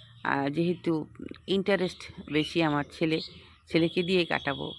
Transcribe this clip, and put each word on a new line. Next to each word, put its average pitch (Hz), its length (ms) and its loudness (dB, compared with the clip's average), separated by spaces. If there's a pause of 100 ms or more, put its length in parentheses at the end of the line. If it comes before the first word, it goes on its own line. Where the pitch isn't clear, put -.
(240)
আহ, 139 260 2
যেহেতু 165 560 0 (420)
ইন্টারেস্ট 185 840 0
বেশি 151 320 2
আমার 147 280 2
ছেলে, 160 280 0 (480)
ছেলেকে 170 360 2
দিয়ে 175 220 2
কাটাবো, 143 540 -4